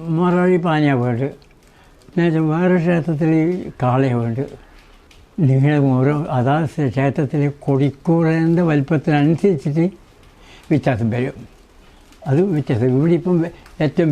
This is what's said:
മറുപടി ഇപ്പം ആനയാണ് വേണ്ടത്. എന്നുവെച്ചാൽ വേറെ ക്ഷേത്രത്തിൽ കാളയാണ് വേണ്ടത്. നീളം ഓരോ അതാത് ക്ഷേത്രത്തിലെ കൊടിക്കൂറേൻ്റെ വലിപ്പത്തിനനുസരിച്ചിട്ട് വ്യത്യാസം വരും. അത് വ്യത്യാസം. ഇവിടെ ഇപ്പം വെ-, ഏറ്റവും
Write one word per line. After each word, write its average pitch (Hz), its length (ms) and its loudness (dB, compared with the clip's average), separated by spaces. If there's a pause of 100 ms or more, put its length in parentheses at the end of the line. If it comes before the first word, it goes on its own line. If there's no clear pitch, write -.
(180)
മറുപടി 180 400 2
ഇപ്പം 170 160 -2
ആനയാണ് 143 280 0
വേണ്ടത്. 123 240 -2 (840)
എന്നുവെച്ചാൽ 165 440 0
വേറെ 180 320 2
ക്ഷേത്രത്തിൽ 165 460 0 (520)
കാളയാണ് 127 400 0
വേണ്ടത്. 117 320 -6 (920)
നീളം 139 360 2 (120)
ഓരോ 135 180 2 (220)
അതാത് 135 280 0 (300)
ക്ഷേത്രത്തിലെ 143 540 -2 (160)
കൊടിക്കൂറേൻ്റെ 165 1040 0
വലിപ്പത്തിനനുസരിച്ചിട്ട് 151 1120 0 (840)
വ്യത്യാസം 120 440 0
വരും. 127 220 -4 (960)
അത് 139 100 4 (140)
വ്യത്യാസം. 127 320 0 (100)
ഇവിടെ 165 240 2
ഇപ്പം 180 220 0
വെ-, 170 100 -4 (320)
ഏറ്റവും 156 260 0